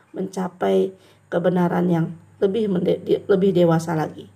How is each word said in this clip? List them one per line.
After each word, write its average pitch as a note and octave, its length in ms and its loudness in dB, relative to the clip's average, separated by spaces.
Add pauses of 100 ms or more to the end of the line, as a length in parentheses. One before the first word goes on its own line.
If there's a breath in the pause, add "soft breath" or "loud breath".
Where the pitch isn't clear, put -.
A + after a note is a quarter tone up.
(120 soft breath)
mencapai F#3+ 800 -2 (400 soft breath)
kebenaran F3 560 0
yang E3 180 0 (360)
lebih G3+ 300 0
mende-, F3+ 280 0
di-, - 300 -2
lebih F#3+ 240 2
dewasa E3 400 2
lagi. - 420 -6